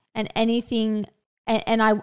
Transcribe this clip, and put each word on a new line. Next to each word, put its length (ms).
and 200
anything, 760
and, 220
and 160
I, 60